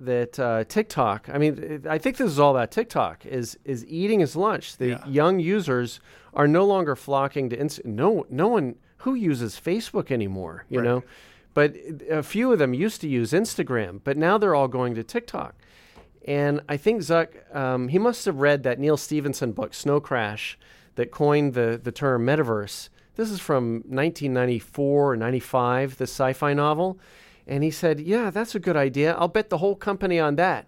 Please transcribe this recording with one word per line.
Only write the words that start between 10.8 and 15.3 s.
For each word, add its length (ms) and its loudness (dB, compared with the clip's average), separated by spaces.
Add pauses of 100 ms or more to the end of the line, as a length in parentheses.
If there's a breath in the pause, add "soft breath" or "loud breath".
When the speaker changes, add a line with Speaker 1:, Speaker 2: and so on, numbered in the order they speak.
Speaker 1:
know? 180 0 (480 loud breath)
But 220 2 (360)
a 120 0
few 280 0
of 80 6
them 140 4
used 300 -2
to 60 -6
use 240 0
Instagram, 720 -2
but 120 0
now 220 2
they're 160 2
all 140 4
going 260 -2
to 100 -6
TikTok. 500 -8 (720 soft breath)